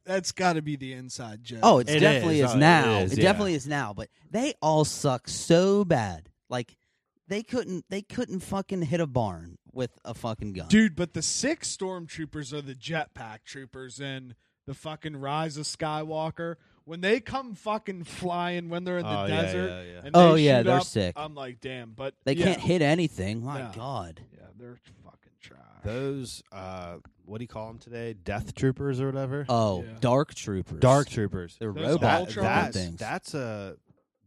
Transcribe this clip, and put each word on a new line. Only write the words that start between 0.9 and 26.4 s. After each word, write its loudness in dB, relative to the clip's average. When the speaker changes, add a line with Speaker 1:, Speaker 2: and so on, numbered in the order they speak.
Speaker 1:
inside -12
joke? -12
Speaker 2:
Oh, 8
it's 0
Speaker 3:
It 4
Speaker 2:
definitely 6
Speaker 3:
is. 6
Speaker 2:
is 2
Speaker 3:
Oh, 4
it 6
Speaker 2:
now. 8
Speaker 3:
is, 2
Speaker 2:
It 0
Speaker 3:
yeah. 4
Speaker 2:
definitely 2
is -6
now. -4
But -10
they -2
all 4
suck -2
so 4
bad. 0
Like, -6
they -4
couldn't, -4
they -6
couldn't -6
fucking -4
hit 0
a 0
barn -4
with -8
a -10
fucking -8
gun. -10
Speaker 1:
Dude, 4
but -4
the -8
six -4
stormtroopers -10
are -8
the -12
jetpack -10
troopers -16
in -10
the -10
fucking -12
Rise -4
of -8
Skywalker. -6
When -12
they 2
come -8
fucking -6
flying -4
when -6
they're -2
in -2
the -4
Speaker 3:
Oh, 0
yeah, 2
Speaker 1:
desert -2
Speaker 3:
yeah, -10
yeah. -16
Speaker 1:
and 4
they 12
Speaker 2:
Oh, 12
yeah, 8
Speaker 1:
shoot 4
Speaker 2:
they're 4
Speaker 1:
up, 2
Speaker 2:
sick. 0
Speaker 1:
I'm -10
like, -12
"Damn," -10
but -10
Speaker 2:
They 2
Speaker 1:
yeah. 2
Speaker 2:
can't 2
hit 2
anything. 0
My -8
Speaker 1:
Yeah. -10
Speaker 2:
God. -8
Speaker 1:
Yeah, -20
they're -20
fucking -20
trash. -20
Speaker 3:
Those, -6